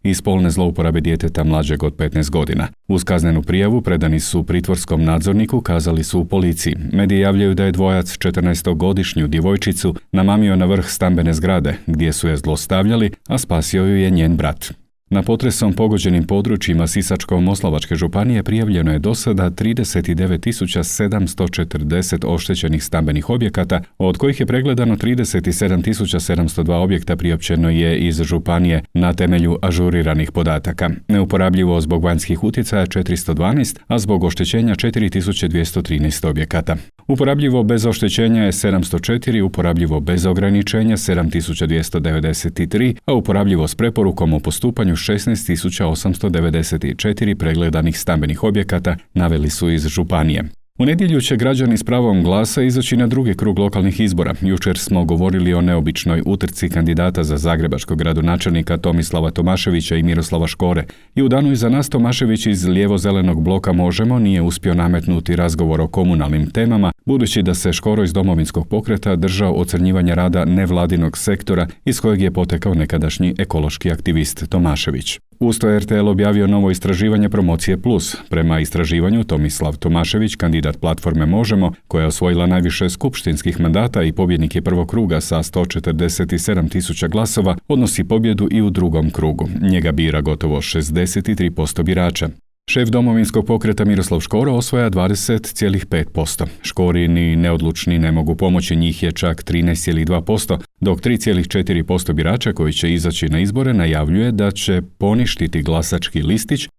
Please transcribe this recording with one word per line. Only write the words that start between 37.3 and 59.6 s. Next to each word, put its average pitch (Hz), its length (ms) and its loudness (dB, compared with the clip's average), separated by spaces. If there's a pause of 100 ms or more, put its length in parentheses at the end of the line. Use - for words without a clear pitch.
bez 110 220 2
oštećenja 113 580 2
je 98 80 2
sedamsto 92 480 0
četiri, 117 420 0
uporabljivo 85 580 0
bez 85 260 0
ograničenja 101 720 2
sedam 87 320 0
tisuća 80 360 -2
dvjesto 80 340 0
devedeset 80 720 -2
tri, 120 260 0 (100)
a 143 80 0
uporabljivo 98 540 2
s - 80 -6
preporukom 98 580 0
o 76 60 0
postupanju 95 560 0
šesnaest 104 520 -2
tisuća 90 400 -2
osamsto 92 420 -2
devedeset 82 560 0 (120)
četiri 104 380 0
pregledanih 80 640 0
stambenih 78 440 -2
objekata, 92 520 0 (180)
naveli 80 360 0
su 85 200 -2
iz 80 180 0
županije. 78 560 0 (360)
U 127 60 2
nedjelju 160 360 2
će 127 160 0
građani 123 400 2
s 110 60 -4
pravom 117 400 2
glasa 104 380 2
izaći 127 360 2
na 120 100 2
drugi 127 260 0
krug 98 260 0
lokalnih 98 400 0
izbora. 90 420 0
Jučer 95 360 0
smo 90 280 0
govorili 90 480 2
o 87 80 2
neobičnoj 85 640 0
utrci 92 440 -2
kandidata 85 540 0
za 76 140 0
zagrebačkog 80 600 -2
gradonačelnika 82 800 0
Tomislava 82 540 0
Tomaševića 87 640 0